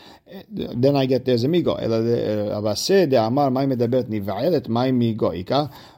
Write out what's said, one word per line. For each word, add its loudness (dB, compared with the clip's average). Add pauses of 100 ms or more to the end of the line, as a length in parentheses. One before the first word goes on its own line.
(500)
Then 0
I 2
get 0
there's 2
a 0
migo. 0
Ela 0
de, -2
uh, -4
Abaseh 2
de 4
amar 2
mai 0
medaberet 0
nivalet -2
mai 0
migo 0
ika. -2 (280)